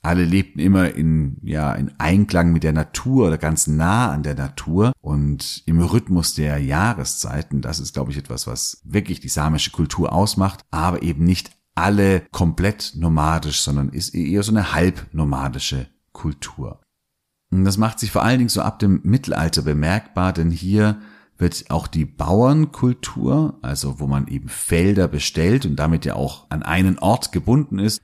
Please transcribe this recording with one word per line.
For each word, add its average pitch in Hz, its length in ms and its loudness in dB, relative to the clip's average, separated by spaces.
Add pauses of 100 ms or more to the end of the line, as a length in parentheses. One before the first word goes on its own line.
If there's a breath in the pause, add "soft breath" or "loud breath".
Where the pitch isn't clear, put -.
Alle 87 220 2
lebten 90 340 0
immer 92 360 4
in, 78 500 0
ja, 76 300 -2
in - 240 -4
Einklang 87 540 4
mit 80 120 2
der 78 80 2
Natur 110 560 2
oder 80 100 0
ganz 78 300 0
nah 87 420 2
an 73 140 -4
der 73 100 -4
Natur 80 680 0
und 73 680 -4
im 82 140 4
Rhythmus 87 540 2
der 73 240 -2
Jahreszeiten. 73 1000 -4
Das 76 180 -8
ist, - 160 -10
glaube 69 160 -4
ich, 69 80 -6
etwas, 62 300 -10
was - 340 -8
wirklich 92 380 -2
die 64 80 -12
samische 76 420 -2
Kultur - 420 -2
ausmacht, 98 500 0 (100)
aber 85 320 -2
eben 80 180 0
nicht 90 300 2 (240)
alle 98 460 4 (100)
komplett 90 640 -2
nomadisch, 78 640 0
sondern 71 300 -2
ist - 220 -8
eher 90 300 0
so 107 80 -2
eine 107 220 2
halbnomadische 69 1120 -2 (260)
Kultur. - 680 -10 (720)
Und 95 120 4
das 95 120 2
macht 110 240 0
sich 107 100 -4
vor - 140 2
allen 127 140 4
Dingen 120 100 2
so - 140 -2
ab - 160 -4
dem 98 260 4
Mittelalter 82 580 0
bemerkbar, 87 680 0
denn 82 180 0
hier 104 480 2 (400 loud breath)
wird - 320 -2
auch 80 160 -2
die 78 200 -2
Bauernkultur, 131 1500 0
also 69 400 -6
wo 71 60 -4
man 69 200 0
eben - 220 -8
Felder 90 580 2
bestellt 82 600 0
und 73 100 -2
damit 78 300 0
ja - 80 -4
auch - 340 -6
an 78 140 -6
einen 92 360 2
Ort 107 320 0
gebunden 110 480 0
ist, 104 260 -2